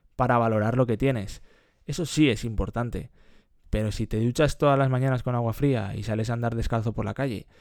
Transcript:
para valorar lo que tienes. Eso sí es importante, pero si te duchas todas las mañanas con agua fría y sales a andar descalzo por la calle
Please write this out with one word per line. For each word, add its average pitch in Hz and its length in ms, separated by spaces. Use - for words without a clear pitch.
para 123 200
valorar 113 380
lo 127 100
que 117 120
tienes. 120 440
Eso 156 200
sí 147 240
es 107 140
importante, 110 680
pero 107 240
si 110 140
te 107 120
duchas 123 380
todas 143 200
las 135 120
mañanas 131 340
con 123 120
agua 117 180
fría 117 420
y 104 80
sales 110 260
a 120 40
andar 117 220
descalzo 113 360
por 107 140
la 107 80
calle 117 340